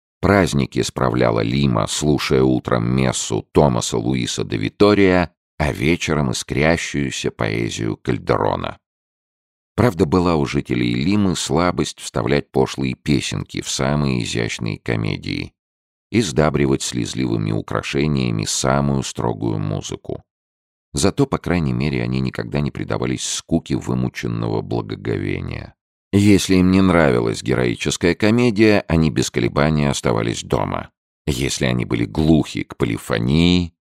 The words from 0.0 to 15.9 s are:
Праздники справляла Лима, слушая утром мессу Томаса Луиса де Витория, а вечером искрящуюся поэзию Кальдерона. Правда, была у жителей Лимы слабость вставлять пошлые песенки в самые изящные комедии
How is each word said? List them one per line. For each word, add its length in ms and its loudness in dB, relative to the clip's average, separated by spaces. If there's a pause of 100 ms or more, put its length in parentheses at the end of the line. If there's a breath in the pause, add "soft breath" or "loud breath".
Праздники 640 2
справляла 600 0
Лима, 440 0
слушая 560 0
утром 480 0
мессу 600 -2
Томаса 460 2
Луиса 460 -4
де 140 -6
Витория, 760 4 (260)
а 140 0
вечером 580 0
искрящуюся 1000 -2
поэзию 680 -4
Кальдерона. 840 -2 (960)
Правда, 300 2
была 300 2
у 100 2
жителей 480 -2
Лимы 420 0
слабость 640 -2
вставлять 500 -2
пошлые 460 -2
песенки 640 -4
в 80 -10
самые 540 0
изящные 560 -6
комедии 760 -6 (580)